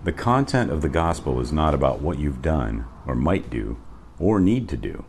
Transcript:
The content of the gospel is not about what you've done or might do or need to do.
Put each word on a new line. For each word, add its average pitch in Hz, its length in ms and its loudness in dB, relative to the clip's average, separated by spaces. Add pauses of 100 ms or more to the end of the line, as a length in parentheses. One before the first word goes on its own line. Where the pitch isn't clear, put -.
The 87 80 0
content 123 600 2
of 80 100 -2
the 78 80 0
gospel 78 500 0
is 62 120 -2
not 76 220 2
about 67 280 2
what 71 180 -2
you've 71 220 -2
done 58 440 0 (200)
or 65 100 -2
might 76 340 0
do 55 280 -4 (420)
or 101 200 4
need 104 300 4
to 67 80 -4
do. - 320 -8